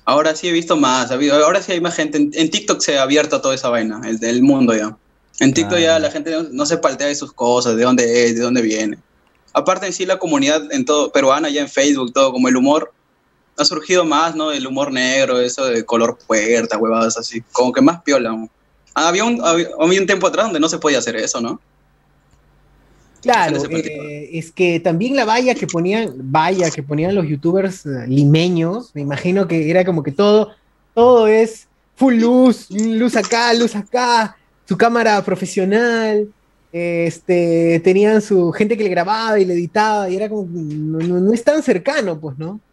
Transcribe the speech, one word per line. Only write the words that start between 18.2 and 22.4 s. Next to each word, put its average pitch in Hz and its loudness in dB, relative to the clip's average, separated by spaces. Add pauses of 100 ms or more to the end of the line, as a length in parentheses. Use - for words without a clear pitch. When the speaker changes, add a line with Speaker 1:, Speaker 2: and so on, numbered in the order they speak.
Speaker 1:
¿no? 113 -10 (460)
Ah, 156 0
había 190 0
un, 240 -2
había, 165 0 (120)
había 175 2
un 185 -2
tiempo 190 0
atrás 170 0
donde 175 -4
no 156 2
se 170 -4
podía 147 0
hacer 117 -4
eso, 110 -6
¿no? 120 -8 (1600)